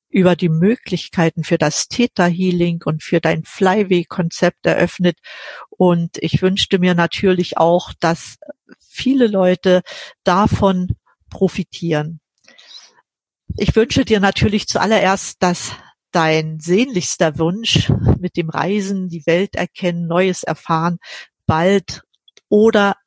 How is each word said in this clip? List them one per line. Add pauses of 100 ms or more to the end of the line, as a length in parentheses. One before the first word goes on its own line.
über
die
Möglichkeiten
für
das
Theta
Healing
und
für
dein
Flyway-Konzept
eröffnet. (500)
Und
ich
wünschte
mir
natürlich
auch,
dass (420)
viele
Leute (420)
davon (420)
profitieren. (1400)
Ich
wünsche
dir
natürlich
zuallererst,
dass (400)
dein
sehnlichster
Wunsch (300)
mit
dem
Reisen,
die
Welt
erkennen,
Neues
erfahren, (480)
bald (460)
oder (100)